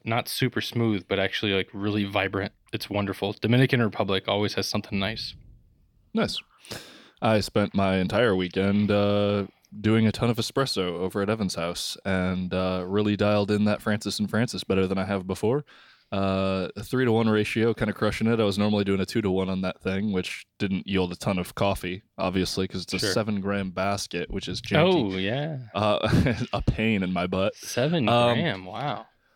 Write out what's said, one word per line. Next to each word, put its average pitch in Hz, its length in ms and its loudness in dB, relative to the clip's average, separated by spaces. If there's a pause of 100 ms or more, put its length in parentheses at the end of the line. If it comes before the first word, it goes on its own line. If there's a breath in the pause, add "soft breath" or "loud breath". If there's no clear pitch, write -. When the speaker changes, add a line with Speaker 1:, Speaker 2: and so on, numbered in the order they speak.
Speaker 1:
Not 113 240 -2
super - 320 -2
smooth, 110 480 0
but 98 100 0
actually, 98 360 0
like, 95 180 0
really 104 320 -2
vibrant. 98 480 -2 (220)
It's - 160 -6
wonderful. 101 500 -2
Dominican 123 420 4
Republic 98 460 0
always 101 280 0
has 98 120 -2
something 104 320 -4
nice. 104 360 -6 (800)
Speaker 2:
Nice. 233 240 0 (840 loud breath)
I 110 180 4
spent 101 340 0
my 95 240 2
entire 101 380 2
weekend, 98 560 2
uh, 101 540 2 (340)
doing 110 260 4
a 104 60 4
ton 120 180 0
of 113 80 0
espresso 98 600 -2
over 92 220 -2
at 98 80 0
Evan's 107 260 -2
house 85 480 -6
and, 92 500 0
uh, 92 320 0
really 104 300 2
dialed 104 360 2
in 104 140 2
that 104 160 2
Francis 104 380 -2
and 104 100 -2
Francis 107 360 -2
better 95 200 2
than 95 120 0
I 95 80 -2
have 98 220 -2
before. 110 360 0 (480 loud breath)
Uh, 95 640 0
a 107 60 -12
three-to-one 113 480 2
ratio, 110 420 2
kinda 107 220 -2
crushing 110 320 0
it. 113 140 2
I 113 40 4
was 98 140 2
normally 104 260 2
doing 98 160 0
a 95 60 0
two-to-one 95 420 0
on 95 140 -2
that 92 180 -4
thing, 98 320 -2
which - 360 -4 (100)
didn't 98 300 -2
yield 92 240 0
a 90 40 -8
ton 98 220 -2
of 90 160 -6
coffee, 95 480 -2 (160)
obviously, 92 500 0
'cause 92 140 -6
it's - 140 -8
a - 20 0
Speaker 1:
Sure. 101 140 0
Speaker 2:
seven 104 300 0
gram 98 280 -2
basket, 92 600 -4
which - 160 -6
is - 120 -6
janky. 156 540 2
Speaker 1:
Oh, 92 40 -2
yeah. 135 420 -4 (160)
Speaker 2:
Uh, 104 240 2
<laughs> - 520 2
a - 120 -2
pain 110 400 0
in 92 100 -2
my 90 140 0
butt. 95 300 0
Speaker 1:
Seven 139 520 0
Speaker 2:
Um, 120 300 4
Speaker 1:
gram, 104 260 -4
wow. 110 400 -8 (300)